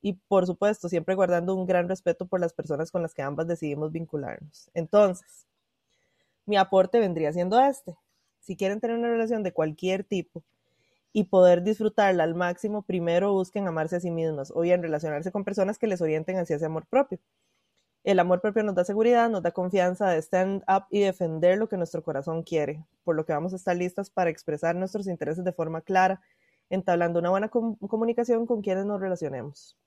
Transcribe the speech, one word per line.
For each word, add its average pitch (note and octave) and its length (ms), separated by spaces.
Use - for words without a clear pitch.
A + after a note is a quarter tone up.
Y G3 120
por F#3 340
supuesto, F#3 420
siempre E3+ 260
guardando F3+ 380
un F#3 140
gran F3+ 220
respeto F3+ 380
por F#3 120
las E3+ 140
personas D3+ 360
con F3 140
las D#3+ 100
que - 80
ambas C#3+ 260
decidimos D#3 440
vincularnos. D3+ 840
Entonces, F#3 720
mi G#3 120
aporte F#3+ 420
vendría D#3+ 340
siendo F3+ 260
este. C4+ 380
Si - 160
quieren G3 240
tener A#3 180
una A#3 120
relación A3+ 340
de F3+ 80
cualquier F3 540
tipo F3 380
y G#3+ 140
poder F3+ 380
disfrutarla G#3 600
al E3 120
máximo, F3+ 480
primero F3+ 500
busquen F#3+ 340
amarse D#3+ 300
a - 20
sí F3 120
mismas D#3+ 440
o E3+ 60
bien F3 200
relacionarse D#3 520
con G3+ 100
personas G3 340
que A#3 100
les F3+ 140
orienten D#3+ 360
hacia E3+ 180
ese D#3 120
amor D#3+ 180
propio. C4+ 340
El F#3+ 140
amor F3+ 200
propio G#3+ 240
nos G3+ 120
da G#3 100
seguridad, A#3 440
nos G3 140
da E3+ 80
confianza F#3 580
de E3 120
stand F#3+ 420
up F#3+ 160
y G3+ 120
defender F3+ 560
lo A3 100
que G#3 80
nuestro E3+ 260
corazón D#3+ 420
quiere, D#3 420
por E3 140
lo D#3 80
que D#3+ 80
vamos D#3+ 180
a F#3 60
estar F3+ 180
listas F3+ 340
para F3 200
expresar E3 480
nuestros F#3+ 300
intereses E3 360
de F3+ 80
forma E3 300
clara, F#3+ 400
entablando F3 500
una E3+ 100
buena G3 200
com-, A3+ 260
comunicación A3+ 680
con A3+ 160
quienes G3 240
nos G3+ 160
relacionemos. D3 840